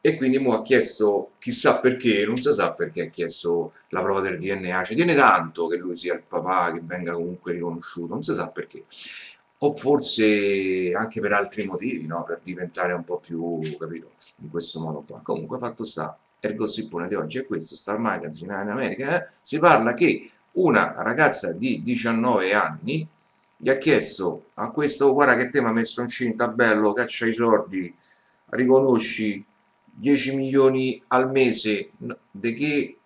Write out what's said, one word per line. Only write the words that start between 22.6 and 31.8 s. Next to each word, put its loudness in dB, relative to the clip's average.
gli 0
ha 4
chiesto 0
a -6
questo, 4
"Guarda 6
che 0
te 0
mi 2
ha 0
messo 0
incinta, -2
bello, 4
caccia -2
i 0
soldi, 0
riconosci 2
dieci 0
milioni 2
al 2
mese", 0